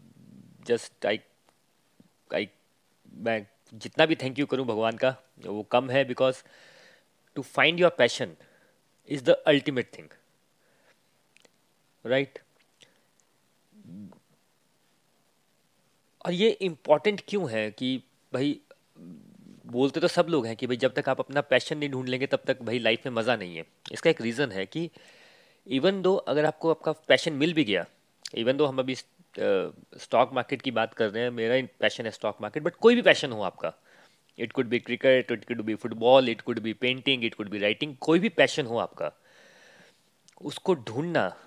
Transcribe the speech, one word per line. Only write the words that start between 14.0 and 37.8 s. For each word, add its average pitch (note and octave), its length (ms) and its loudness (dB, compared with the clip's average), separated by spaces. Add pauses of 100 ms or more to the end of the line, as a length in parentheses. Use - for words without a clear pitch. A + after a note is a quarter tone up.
और F3 60 0
ये G3+ 180 4
इंपॉर्टेंट F3 800 0
क्यों F#3 220 -2
है G#2+ 200 -2
कि B2+ 320 -4 (320)
भाई C#3 260 -2 (1080)
बोलते B2+ 340 0
तो F3 80 4
सब F3 200 2
लोग D3 180 2
हैं A2+ 100 -6
कि B2+ 100 -6
भाई B2 100 -2
जब B2+ 180 0
तक C#3+ 140 -2
आप C3 120 0
अपना C#3 200 -2
पैशन C#3+ 380 0
नहीं D3 120 -4
ढूंढ B2+ 180 -4
लेंगे C3 180 -2
तब - 200 -2
तक B2+ 160 -2
भाई A#2 160 -2
लाइफ A2+ 280 0
में B2+ 60 -6
मज़ा A2+ 240 0
नहीं F2+ 200 -10
है। E2 80 -10 (280)
इसका - 180 2
एक D#3+ 100 0
रीज़न A#2 320 -2
है F#2+ 140 -6
कि D#3+ 240 -8 (800)
even C3+ 240 2
though F#3+ 360 2
अगर D3 160 2
आपको D#3 260 0
आपका D#3 220 -2
पैशन - 400 2
मिल D3+ 220 0
भी D3+ 100 4
गया, F#2+ 220 -2 (420)
even A#2 200 -2
though C#3 200 4
हम C3 100 -4
अभी, C3 160 -2
अ, - 60 -8 (1000)
स्टॉक B2 340 2
मार्केट B2 300 -4
की C3 80 -4
बात A2+ 240 -2
कर A2 140 0
रहे A2 140 -4
हैं, B2 80 -2
मेरा A#2+ 380 0 (120)
पैशन - 240 0
है A2 60 -6
स्टॉक - 300 -6
मार्केट, G#2 220 -8
but E3+ 120 -4
कोई A#3+ 200 6
भी A#3 80 2
पैशन D3+ 300 4
हो G#2+ 100 -6
आपका, F2 320 -6 (680)
it A2+ 100 -6
could B2 220 -4
be A#2+ 80 2
cricket, B2+ 460 2
it A#2 240 -6
could A#2 120 -4
be G#2+ 140 -4
football, A#2 460 6
it A2+ 160 -2
could A#2 200 -6
be G#2+ 160 -6
painting, B2+ 440 -2
it A2+ 120 -4
could G#2 180 -8
be G2+ 100 -6
writing, A2+ 380 -2